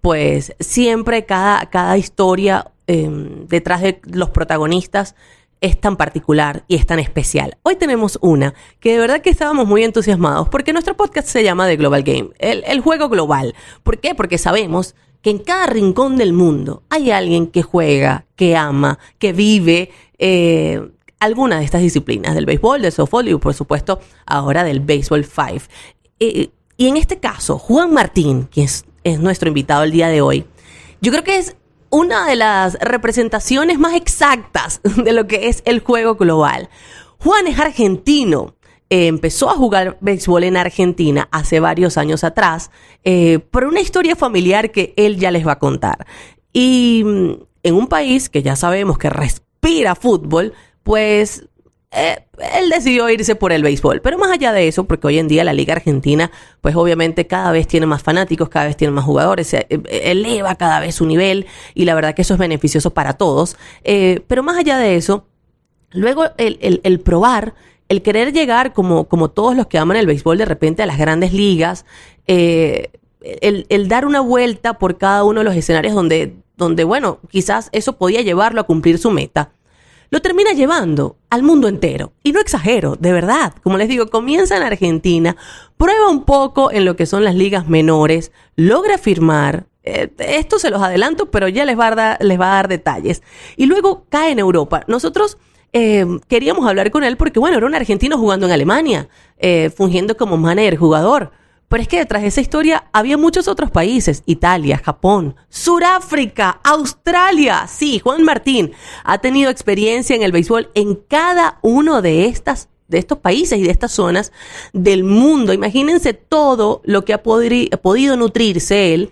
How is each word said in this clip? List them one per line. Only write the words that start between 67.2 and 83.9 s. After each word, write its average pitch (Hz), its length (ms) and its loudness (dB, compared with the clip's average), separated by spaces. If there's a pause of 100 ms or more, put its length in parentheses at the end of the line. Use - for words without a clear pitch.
el 202 140 -2
querer 226 300 0
llegar 254 400 0
como, 170 320 0
como 160 260 0
todos 233 240 0
los 254 120 0
que - 120 -2
aman 175 200 2
el 214 80 2
béisbol 160 320 0
de 220 80 0
repente 160 360 -2
a 208 40 -2
las 143 120 -4
grandes 160 360 0
ligas, 185 500 0 (420)
eh, 170 640 0 (300)
el, - 480 -4
el 202 200 0
dar 247 180 0
una 285 140 0
vuelta 240 580 -2
por 180 200 -2
cada 202 260 2
uno 214 160 2
de 220 40 0
los 196 100 0
escenarios 165 400 0
donde, 160 400 0 (220)
donde, 165 280 0
bueno, 208 360 -2 (100)
quizás 208 420 -2
eso - 260 -4
podía 202 240 0
llevarlo 214 400 0
a - 20 -4
cumplir 165 340 2
su 226 120 0
meta, 147 420 -4 (600)
lo 294 80 0
termina 392 320 2
llevando 262 640 0 (140)
al 240 120 0
mundo 285 260 4
entero. 156 440 -4 (100)
Y 285 100 -2
no 370 80 2
exagero, 196 560 -2
de 175 160 0
verdad. 190 500 0
Como 190 160 0
les 214 100 0
digo, 233 200 -2